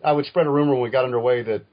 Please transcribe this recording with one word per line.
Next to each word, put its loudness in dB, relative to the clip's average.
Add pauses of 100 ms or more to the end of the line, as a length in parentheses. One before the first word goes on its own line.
I 2
would 0
spread 0
a 0
rumor 2
when 0
we -4
got 2
underway 0
that -4